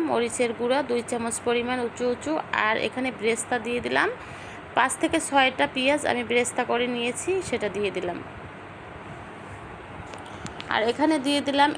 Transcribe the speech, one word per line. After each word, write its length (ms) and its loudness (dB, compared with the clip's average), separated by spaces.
মরিচের 460 2
গুঁড়া 300 2
দুই 200 0
চামচ 420 -4
পরিমাণ 360 2
উঁচু 300 -2
উঁচু, 220 -2
আর 240 4
এখানে 340 0
ব্রেস্তা 480 0
দিয়ে 220 -2
দিলাম, 280 4
পাঁচ 260 4
থেকে 200 2
ছয়টা 460 4
পেঁয়াজ 400 2
আমি 180 2
ব্রেস্তা 400 2
করে 220 2
নিয়েছি, 440 -2
সেটা 260 -2
দিয়ে 220 0
দিলাম। 280 -4
আর 140 4
এখানে 360 4
দিয়ে 220 2
দিলাম 380 4